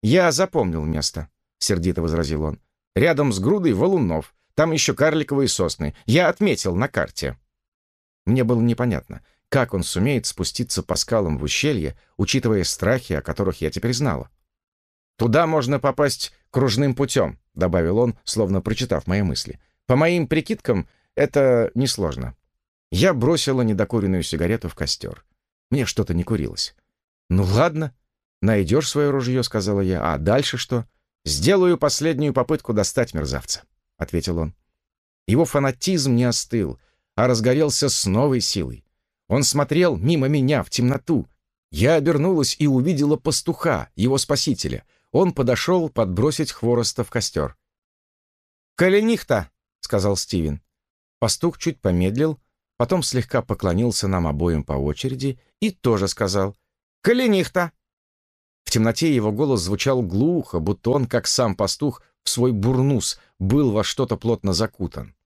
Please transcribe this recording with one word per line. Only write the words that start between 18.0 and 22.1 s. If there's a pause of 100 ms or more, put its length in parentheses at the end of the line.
словно
прочитав
мои
мысли. (260)
«По
моим
прикидкам, (260)
это
несложно». (540)